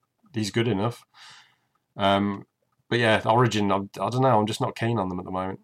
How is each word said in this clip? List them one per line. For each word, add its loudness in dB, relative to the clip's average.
he's -4
good 0
enough. -2
Um, 0
but 0
yeah, 4
Origin, 2
I, 2
I -2
don't 0
know. 4
I'm 2
just -4
not -4
keen -2
on -2
them -6
at -8
the -12
moment. -6